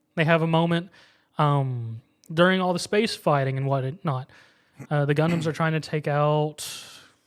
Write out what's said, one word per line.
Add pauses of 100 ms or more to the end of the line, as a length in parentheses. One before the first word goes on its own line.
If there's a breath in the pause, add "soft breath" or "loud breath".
(140)
They
have
a
moment, (480 soft breath)
um, (320)
during
all
the
space
fighting
and
whatnot. (640 soft breath)
Uh,
the
Gundams
are
trying
to
take
out (600 loud breath)